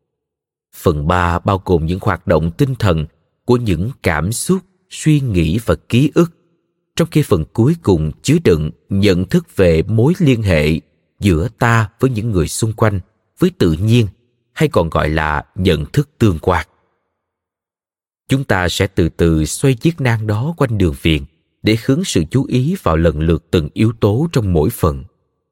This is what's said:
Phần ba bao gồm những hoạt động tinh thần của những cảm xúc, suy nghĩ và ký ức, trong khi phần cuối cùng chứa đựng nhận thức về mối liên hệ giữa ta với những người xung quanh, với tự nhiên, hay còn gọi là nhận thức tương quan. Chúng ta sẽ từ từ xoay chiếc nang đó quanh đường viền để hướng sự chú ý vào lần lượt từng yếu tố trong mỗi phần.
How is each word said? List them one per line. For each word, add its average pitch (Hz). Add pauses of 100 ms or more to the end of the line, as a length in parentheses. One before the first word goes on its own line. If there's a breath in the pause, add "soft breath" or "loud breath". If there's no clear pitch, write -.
(760)
Phần 73
ba 87
bao 95
gồm 82
những 90
hoạt 92
động 80
tinh 135
thần 82 (380)
của 123
những 107 (120)
cảm 82
xúc, 180 (320)
suy 151
nghĩ 92
và 87 (140)
ký 131
ức, 170 (680)
trong 165
khi 151
phần 82
cuối 139
cùng 78 (100)
chứa 147
đựng 78 (180)
nhận 98
thức -
về 82
mối 113
liên 131
hệ 80 (400)
giữa 87 (100)
ta 113 (100)
với 135
những 117
người 85
xung 110
quanh, 101 (380)
với 185
tự 85
nhiên, 110 (460)
hay 156
còn 87
gọi 78
là 76 (100)
nhận 87
thức - (100)
tương 95
quan. 85 (1600)
Chúng 135
ta 92
sẽ -
từ 85
từ 80
xoay 135
chiếc 165
nang 117
đó 113
quanh 120
đường 85
viền 78 (400)
để 107
hướng 143
sự 92
chú 131
ý 131
vào 82
lần 80
lượt 82
từng 78
yếu 113
tố 113
trong 104
mỗi 82
phần. 69 (480)